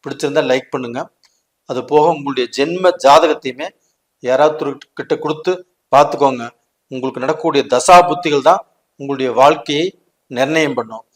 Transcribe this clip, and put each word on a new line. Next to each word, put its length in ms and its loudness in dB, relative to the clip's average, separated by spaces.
பிடிச்சிருந்தா 360 -4
லைக் 260 -2
பண்ணுங்க. 420 -10
அது 200 -8
போக 240 2
உங்களுடைய 480 -4
ஜென்ம 340 0
ஜாதகத்தையுமே 640 2
யாராவது 580 -2
கிட்ட 240 -6
கொடுத்து 500 -6
பார்த்துக்கோங்க. 540 0
உங்களுக்கு 320 -8
நடக்கக்கூடிய 440 -2
தசா 440 6
புத்திகள் 340 -2
தான் 260 2
உங்களுடைய 360 -4
வாழ்க்கையை 680 2
நிர்ணயம் 460 -2
பண்ணும். 320 -10